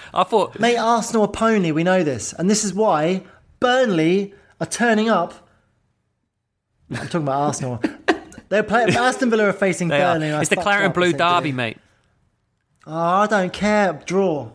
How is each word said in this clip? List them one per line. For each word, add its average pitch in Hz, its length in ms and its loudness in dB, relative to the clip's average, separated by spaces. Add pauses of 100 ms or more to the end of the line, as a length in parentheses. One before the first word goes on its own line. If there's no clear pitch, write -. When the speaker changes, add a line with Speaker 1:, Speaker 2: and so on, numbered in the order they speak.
(140)
Speaker 1:
I 180 100 0
thought - 360 0
Speaker 2:
Mate, 233 180 2
Arsenal 226 460 0
are 202 40 2
pony. 214 440 0
We 156 120 0
know 185 200 2
this. 127 280 -4
And 180 180 -2
this 214 140 2
is 190 100 -6
why 185 500 0 (360)
Burnley 202 760 2 (280)
are 165 60 -4
turning 226 420 0
up. 180 240 0 (1600)
I'm 123 60 -8 (100)
talking 165 160 -4
about 139 180 -2
Arsenal. 135 400 -4 (340)
Speaker 1:
<laughs> - 340 -18
Speaker 2:
They're 208 140 2
play-, 226 220 2
Aston 240 440 2
Villa 214 200 2
are 185 40 0
facing 180 360 0
Speaker 1:
They 147 120 2
are. 175 120 2
Speaker 2:
Burnley. 156 140 -2
and 151 100 -2
I 151 40 0
Speaker 1:
It's 156 80 0
the 202 60 2
Speaker 2:
fucked 185 120 -4
Speaker 1:
Claret 202 180 2
Speaker 2:
up 175 80 2
Speaker 1:
Blue 180 140 2
Speaker 2:
if 170 60 2
they - 40 -4
Speaker 1:
Derby, 175 320 2
Speaker 2:
did. 131 60 -4
Speaker 1:
mate. 120 220 -4 (1080)
Speaker 2:
Oh, 156 80 -14
I 180 320 2
don't 190 240 0
care. 208 400 0 (140)
Draw. 170 380 0 (120)